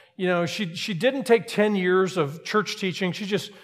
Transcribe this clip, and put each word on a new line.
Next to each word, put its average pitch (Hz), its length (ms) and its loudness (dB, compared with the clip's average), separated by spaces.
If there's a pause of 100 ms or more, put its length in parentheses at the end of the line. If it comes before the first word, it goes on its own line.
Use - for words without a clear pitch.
(180)
You 185 100 -2
know, 175 180 2
she, 170 300 -4
she - 180 -6
didn't 220 320 0
take 233 220 4
ten 208 280 2
years 185 420 2
of 156 260 -2
church - 340 -2
teaching. 185 340 -2
She 202 140 -8
just, 190 260 -4 (120)